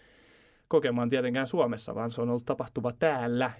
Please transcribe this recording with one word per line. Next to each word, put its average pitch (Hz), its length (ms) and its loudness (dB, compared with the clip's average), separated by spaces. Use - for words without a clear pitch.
kokemaan 120 420 2
tietenkään 127 380 0
Suomessa, 120 480 0
vaan 113 160 -4
se 117 100 -6
on 117 80 0
ollut 120 160 -2
tapahtuva 120 540 -2
täällä. 123 600 2